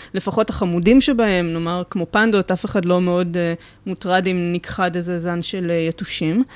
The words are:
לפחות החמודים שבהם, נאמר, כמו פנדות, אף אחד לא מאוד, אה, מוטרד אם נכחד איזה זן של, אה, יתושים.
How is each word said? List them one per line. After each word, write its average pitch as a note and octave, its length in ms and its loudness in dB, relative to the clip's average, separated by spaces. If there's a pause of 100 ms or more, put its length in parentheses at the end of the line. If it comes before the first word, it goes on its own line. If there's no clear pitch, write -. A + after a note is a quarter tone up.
(140)
לפחות G#3 360 0
החמודים F3+ 520 4
שבהם, G#3+ 460 2
נאמר, E3 420 -4
כמו F3 220 -4
פנדות, G#3+ 400 2
אף F#3 140 -2
אחד F#3+ 200 -2
לא F3+ 160 4
מאוד, F3+ 360 0
אה, E3+ 160 0 (320)
מוטרד F#3 420 0
אם F3+ 260 0
נכחד F3 420 -4
איזה F3 240 -4
זן F3 220 -4
של, F3 300 -4
אה, E3+ 40 2
יתושים. E3 680 -2 (120)